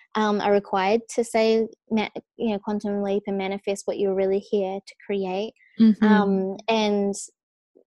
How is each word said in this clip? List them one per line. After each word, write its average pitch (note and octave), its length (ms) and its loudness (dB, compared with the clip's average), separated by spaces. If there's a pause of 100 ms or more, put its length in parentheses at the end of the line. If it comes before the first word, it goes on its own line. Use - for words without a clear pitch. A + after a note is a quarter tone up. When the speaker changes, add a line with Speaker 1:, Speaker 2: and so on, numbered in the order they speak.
(140)
Speaker 1:
um, G#3 280 0
are G3+ 100 2
required G3+ 480 2 (140)
to A#3 100 -2
say, A3 420 2 (240)
ma-, A3 180 0 (280)
you A#3 160 -2
know, G3 60 -2
quantum G3+ 440 -4
leap G3+ 240 -2
and G3 120 -4
manifest G3 480 -6
what F#3+ 120 -4
you're G3 160 0
really G3 260 0
here G3 460 -4
to - 80 -20 (120)
create. G3 480 -6 (260)
Speaker 2:
Mm-hmm. A3 220 6
Speaker 1:
Um, G3 540 2 (120)
and G#3 460 0 (720)